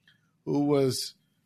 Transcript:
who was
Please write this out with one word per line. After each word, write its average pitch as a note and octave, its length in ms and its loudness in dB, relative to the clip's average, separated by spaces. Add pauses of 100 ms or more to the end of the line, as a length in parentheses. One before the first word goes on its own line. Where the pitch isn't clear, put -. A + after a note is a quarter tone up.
(460)
who C#3+ 180 0
was C#3 500 0 (320)